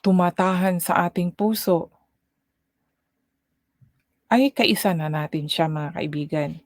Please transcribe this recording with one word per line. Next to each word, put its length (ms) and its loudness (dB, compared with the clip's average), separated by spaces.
tumatahan 800 2
sa 240 2
ating 280 -2
puso. 560 0
Ay, 220 4
kaisa 400 2
na 160 -2
natin 420 -4
siya, 140 0
mga 320 -4
kaibigan. 540 -4